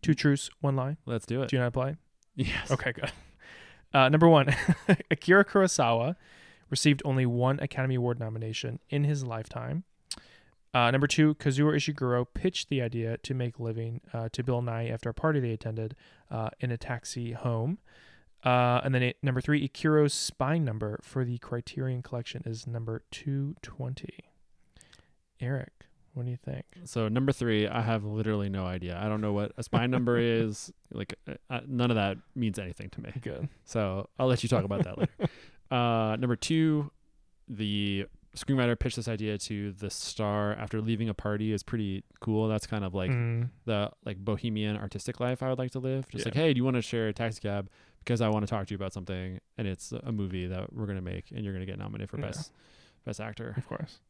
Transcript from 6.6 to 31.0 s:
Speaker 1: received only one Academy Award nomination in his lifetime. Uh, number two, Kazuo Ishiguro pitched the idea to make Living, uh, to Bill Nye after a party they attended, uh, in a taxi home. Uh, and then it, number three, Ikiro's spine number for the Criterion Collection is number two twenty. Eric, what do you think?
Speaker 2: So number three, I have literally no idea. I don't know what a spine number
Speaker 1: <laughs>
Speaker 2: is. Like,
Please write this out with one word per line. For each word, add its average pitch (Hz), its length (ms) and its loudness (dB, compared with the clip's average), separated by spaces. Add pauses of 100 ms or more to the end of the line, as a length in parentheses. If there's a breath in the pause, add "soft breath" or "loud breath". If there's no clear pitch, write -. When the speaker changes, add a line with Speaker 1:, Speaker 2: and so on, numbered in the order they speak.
Speaker 1:
received 147 360 4
only 131 200 2
one 123 340 2
Academy 131 360 -2
Award 120 240 0
nomination 113 600 -6 (100)
in 143 160 2
his 143 200 0
lifetime. 120 580 -6 (880 loud breath)
Uh, 120 180 6
number 135 160 4
two, 151 280 6
Kazuo 147 400 2
Ishiguro 127 580 0
pitched - 360 -2
the 135 120 0
idea 117 360 -2
to - 160 -6
make 123 260 -4
Living, 113 420 -6 (120)
uh, 113 200 -4
to 127 100 -4
Bill 123 180 0
Nye 117 260 -4
after 117 220 -4
a 113 40 -6
party 156 260 2
they 120 120 0
attended, 110 440 -6 (360 soft breath)
uh, 113 180 -2 (100)
in 123 120 -2
a 117 60 -2
taxi 120 560 -8
home. 120 440 -2 (680 soft breath)
Uh, 123 400 4
and 135 100 2
then 127 100 4
it, 123 180 0
number 131 180 2
three, 147 300 2
Ikiro's 151 440 6
spine 151 520 0
number 107 360 -2
for - 220 -2
the 120 140 -2
Criterion 123 640 -6
Collection 123 440 -8
is 113 220 -8
number 113 420 -6
two 139 520 -4
twenty. - 720 -10 (1080 soft breath)
Eric, 127 320 -4 (420)
what 123 120 -8
do 123 60 -6
you 123 60 -8
think? 135 280 -10 (200)
Speaker 2:
So 113 220 -2
number 127 240 2
three, 107 360 2
I 120 140 -2
have 110 220 0
literally 104 460 0
no 95 160 -2
idea. 90 360 -4
I 107 60 -2
don't 107 140 0
know 104 120 0
what 104 240 -2
a 117 60 -6
spine 123 280 2
number 123 260 2
Speaker 1:
<laughs> - 20 4
Speaker 2:
is. 113 520 0 (200)
Like, - 240 -8 (120)